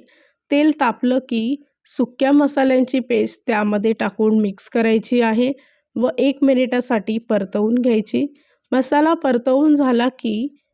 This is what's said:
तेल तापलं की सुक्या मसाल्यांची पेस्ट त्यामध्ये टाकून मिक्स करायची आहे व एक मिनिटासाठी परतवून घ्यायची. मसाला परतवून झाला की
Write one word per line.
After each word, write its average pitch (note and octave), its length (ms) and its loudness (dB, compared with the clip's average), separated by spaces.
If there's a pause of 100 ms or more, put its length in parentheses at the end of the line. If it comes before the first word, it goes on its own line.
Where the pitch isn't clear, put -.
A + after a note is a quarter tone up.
(500)
तेल D4 280 2
तापलं B3 400 0
की A#3+ 360 -4 (340)
सुक्या C4+ 420 -2
मसाल्यांची C4 680 2
पेस्ट A3+ 480 -4
त्यामध्ये G#3 520 0
टाकून G#3+ 420 0
मिक्स G3 280 -6
करायची A3+ 520 0
आहे A#3 300 0 (440)
व A#3 140 -2 (100)
एक C#4 240 0
मिनिटासाठी B3 760 0
परतवून G#3 560 -2
घ्यायची. A#3+ 500 0 (460)
मसाला D4 420 2
परतवून C#4 600 2
झाला B3+ 360 2
की A#3 360 -6 (260)